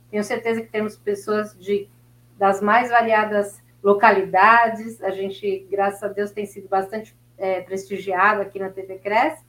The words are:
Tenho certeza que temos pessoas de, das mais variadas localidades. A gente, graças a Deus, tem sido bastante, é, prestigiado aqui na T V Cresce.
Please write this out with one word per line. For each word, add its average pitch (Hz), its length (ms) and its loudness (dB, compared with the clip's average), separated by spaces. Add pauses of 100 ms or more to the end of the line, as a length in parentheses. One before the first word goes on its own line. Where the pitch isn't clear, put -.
Tenho 208 140 -2
certeza 226 380 -4
que - 80 -14
temos 214 280 -4
pessoas 208 580 -4
de, 101 320 -4 (480)
das 196 260 2
mais 233 280 4
variadas 214 720 0 (220)
localidades. 208 1200 4
A 190 80 -2
gente, 196 580 -6
graças 196 320 -2
a 208 60 -4
Deus, 202 240 -6
tem 208 160 -8
sido 196 200 -16
bastante, 196 480 -6 (220)
é, 190 240 -4
prestigiado 190 800 -2
aqui 196 160 -10
na 190 140 -8
T 190 100 -12
V 190 160 -14
Cresce. 240 500 -2